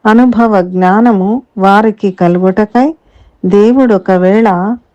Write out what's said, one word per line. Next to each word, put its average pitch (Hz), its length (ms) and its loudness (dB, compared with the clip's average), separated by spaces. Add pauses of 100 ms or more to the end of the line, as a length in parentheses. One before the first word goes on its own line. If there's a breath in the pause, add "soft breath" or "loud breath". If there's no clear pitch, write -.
అనుభవ 226 540 2
జ్ఞానము 190 800 0 (160)
వారికి 202 520 0
కలుగుటకై 190 840 -2 (520)
దేవుడు 226 480 2
ఒకవేళ 190 840 -2 (180)